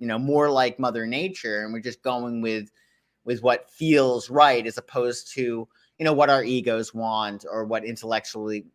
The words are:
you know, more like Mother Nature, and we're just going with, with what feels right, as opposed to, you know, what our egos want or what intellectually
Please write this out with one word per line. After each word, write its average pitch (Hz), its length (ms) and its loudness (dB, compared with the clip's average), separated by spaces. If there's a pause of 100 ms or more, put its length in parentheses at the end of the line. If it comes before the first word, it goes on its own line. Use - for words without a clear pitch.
you 120 80 -6
know, 110 100 -2
more 147 320 2
like 131 300 2
Mother 113 260 -2
Nature, 123 560 -4
and 110 100 -8
we're 113 80 -8
just 117 220 -10
going 120 400 -4
with, 110 280 -4 (540)
with 117 180 -4
what 120 280 0
feels 135 600 2
right, 131 360 6
as 113 120 -8
opposed 123 560 -4
to, 117 340 -4 (300)
you 160 60 -2
know, 156 100 4
what 143 160 6
our 135 120 6
egos 113 520 -2
want 110 540 -4
or 110 160 -6
what 110 200 -4
intellectually 110 800 -6 (100)